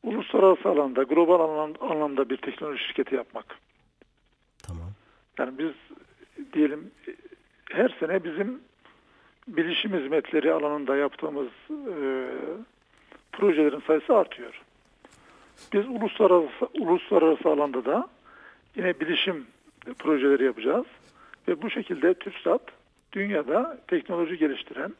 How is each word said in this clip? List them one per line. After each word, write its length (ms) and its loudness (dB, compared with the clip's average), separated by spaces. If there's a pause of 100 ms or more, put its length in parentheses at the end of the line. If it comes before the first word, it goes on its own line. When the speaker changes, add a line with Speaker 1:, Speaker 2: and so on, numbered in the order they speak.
Speaker 1:
uluslararası 640 4
alanda, 340 2
global 380 4
anlam-, 520 -2
anlamda 380 -2
bir 60 -2
teknoloji 520 -8
şirketi 260 -2
yapmak. 300 -8 (1160)
Speaker 2:
Tamam. 280 -12 (480)
Speaker 1:
Yani 200 -4
biz 140 -4 (800)
diyelim 380 0 (800)
her 300 0
sene 240 -2
bizim 360 -6 (880)
bilişim 440 -2
hizmetleri 600 0
alanında 440 -2
yaptığımız, 520 -4 (220)
e, 560 -6 (1040)
projelerin 540 2
sayısı 280 2
artıyor. 480 0 (1080)
Biz 140 2
uluslararası, 800 4 (140)
uluslararası 680 4
alanda 360 0
da 240 0 (680)
yine 240 -2
bilişim 460 -2 (520)
projeleri 460 4
yapacağız. 420 0 (600)
Ve 140 -2
bu 80 -4
şekilde 440 0
TürkSat 460 -2 (520)
dünyada 680 -2 (100)
teknoloji 500 -2
geliştiren 600 -2